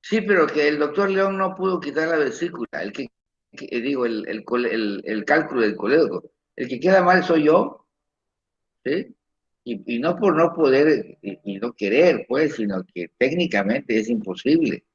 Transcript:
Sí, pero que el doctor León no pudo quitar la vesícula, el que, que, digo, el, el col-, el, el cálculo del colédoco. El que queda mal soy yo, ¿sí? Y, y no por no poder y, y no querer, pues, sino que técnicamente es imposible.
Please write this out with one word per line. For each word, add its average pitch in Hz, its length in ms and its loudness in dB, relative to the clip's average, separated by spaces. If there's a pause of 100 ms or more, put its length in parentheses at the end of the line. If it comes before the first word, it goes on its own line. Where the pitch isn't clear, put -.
Sí, 214 200 -2
pero 185 240 4
que 147 220 0
el 147 100 0
doctor 147 320 0
León 196 280 0
no 190 180 -2
pudo 185 240 -2
quitar 151 300 -4
la 165 80 0
vesícula, 131 500 -4 (160)
el 104 80 -8
que, 123 160 -10 (440)
que, - 300 -8
digo, 131 240 -2
el, 113 220 -4
el 104 160 -8
col-, 120 240 -2
el, 104 380 -2
el 107 200 -6
cálculo 151 360 0
del 104 140 2
colédoco. 113 540 0 (260)
El 123 120 -8
que 123 120 -8
queda 185 220 4
mal 180 220 4
soy 160 220 2
yo, - 420 2 (960)
¿sí? 156 320 -4 (520)
Y, 117 280 -6
y 117 40 -2
no 165 160 0
por 190 200 2
no 165 180 4
poder 143 680 2
y, 95 200 -10
y 98 140 -8
no 117 160 -6
querer, 123 560 2
pues, 143 240 0
sino 98 300 -4 (100)
que 87 240 -10
técnicamente 123 800 0
es 110 120 -2
imposible. 117 840 -2